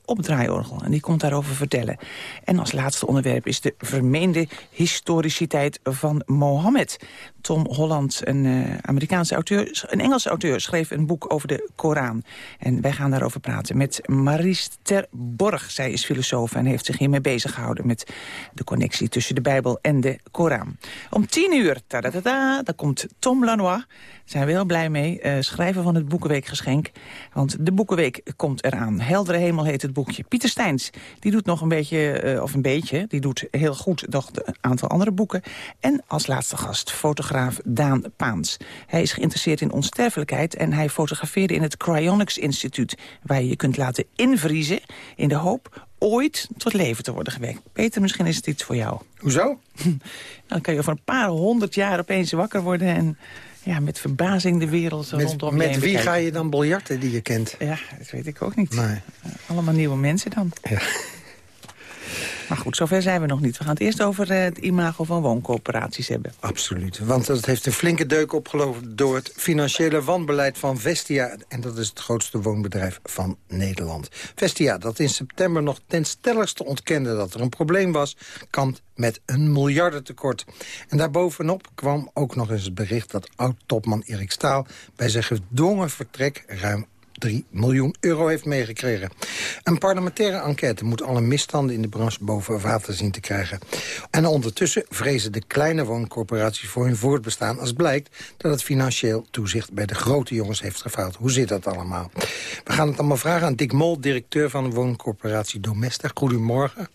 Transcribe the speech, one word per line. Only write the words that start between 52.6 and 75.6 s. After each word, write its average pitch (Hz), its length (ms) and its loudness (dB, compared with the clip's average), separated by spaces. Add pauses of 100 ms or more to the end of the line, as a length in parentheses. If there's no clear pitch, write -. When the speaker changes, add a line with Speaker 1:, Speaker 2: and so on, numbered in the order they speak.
Speaker 1:
worden... 180 260 2
en, 165 300 2 (440)
ja, 170 180 0
met 147 180 0
verbazing 175 640 2
de 160 80 0
wereld 156 440 -2
Speaker 2:
Met, 147 160 2
Speaker 1:
rondom 151 220 -4
je 143 60 2
Speaker 2:
met 160 100 4
Speaker 1:
heen 139 140 2
Speaker 2:
wie - 80 2
Speaker 1:
bekijken. 180 220 2
Speaker 2:
ga 170 60 2
je 165 160 2
dan 160 180 -2
biljarten 147 500 2
die 131 100 0
je 117 100 0
kent? 113 380 -2
Speaker 1:
Ja, 151 200 -2 (200)
dat - 120 -18
weet 127 160 -8
ik 151 160 -8
ook 208 140 -2
niet. 180 180 2
Speaker 2:
Nee. 110 260 0 (460)
Speaker 1:
Allemaal 170 280 0
nieuwe 151 220 4
mensen 147 340 0
dan. 190 220 0 (100)
Speaker 2:
Ja. 104 180 0 (1700)
Speaker 1:
Maar 147 120 -4
goed, - 160 -4
zover 175 260 2
zijn 180 180 2
we 156 60 0
nog 139 140 0
niet. 123 180 0
We 151 60 -8
gaan 151 80 0
het 151 100 0
eerst 220 200 2
over, 202 280 0
eh, 190 120 4
het 180 160 0
imago 170 460 0
van 170 180 0
wooncoöperaties 117 840 -2
hebben. 120 320 -4
Speaker 2:
Absoluut, 95 580 -4
want 117 280 2
dat 127 200 0
heeft 127 200 0
een 131 60 2
flinke 160 340 2
deuk 151 260 2
opgelopen 127 640 -2
door 135 180 4
het 131 220 -4
financiële 156 640 2
wanbeleid 143 560 2
van 135 200 0
Vestia. 131 580 -2 (120)
En 123 120 -6
dat 120 180 -6
is 110 100 -2
het - 100 -12
grootste 113 420 -2
woonbedrijf 101 640 -2
van 92 340 -4 (120)
Nederland. 87 600 -4 (260)
Vestia, 139 440 2
dat 113 200 -6
in 147 100 2
september 165 540 0